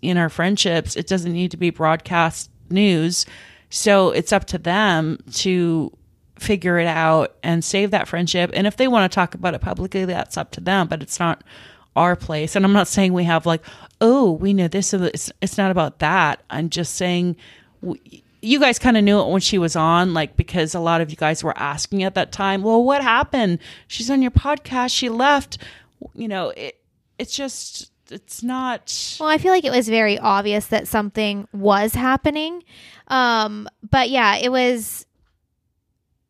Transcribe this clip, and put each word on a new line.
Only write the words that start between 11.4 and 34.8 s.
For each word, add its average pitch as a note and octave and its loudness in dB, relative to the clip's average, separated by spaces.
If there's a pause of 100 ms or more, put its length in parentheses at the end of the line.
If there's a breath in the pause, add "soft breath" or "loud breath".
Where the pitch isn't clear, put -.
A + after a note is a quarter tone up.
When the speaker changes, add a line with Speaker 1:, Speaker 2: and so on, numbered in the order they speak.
Speaker 1:
our F3 4
place. D#3+ -6
And F#3+ 2
I'm G3 4
not G3+ 4
saying F#3+ 2
we F3+ 0
have, E3 2
like, E3 0 (380 loud breath)
"Oh, A#3+ 4
we G3 0
know F3+ 2
this." F#3+ -2
And F#3 0
it's, - -6 (100)
it's - -4
not G3 2
about E3+ 0
that. D#3+ 0
I'm D#3+ -4
just F3 -6
saying F3 -2 (480 loud breath)
w-, F3+ -8 (400)
you C4 2
guys B3+ 4
kinda A3+ 4
knew G3+ 6
it - 0
when F#3+ 2
she G3 0
was E3+ 0
on, E3+ 2
like, D#3 -4
because D#3+ 0
a F3+ -4
lot E3 2
of D#3+ -4
you D#3+ -12
guys D#3 -2
were D3+ -4
asking D3 -4
at F#3+ -4
that - -2
time, G3 -2
"Well, A3+ 4
what C#4 2
happened? A#3+ 2 (300 loud breath)
She's A3+ -8
on C4+ 2
your B3+ 0
podcast. C4 -2
She B3 -2
left." C4+ 0 (560 loud breath)
You A3+ -8
know, F#3 -4
it, - -14 (380)
it's - -10
just, - -10 (200)
it's - -16
not B3+ -6
Speaker 2:
Well, D#4 -2
I D#4 4
feel F#4 4
like F#4 4
it - 0
was A#3+ 2
very A3 2
obvious G#3 0
that - -2
something G#3 -4
was G3+ 2
happening. D4+ 0 (460 loud breath)
Um, A3 0 (200)
but B3+ 2
yeah, A3+ 4
it B3 -2
was, B3 0 (1200)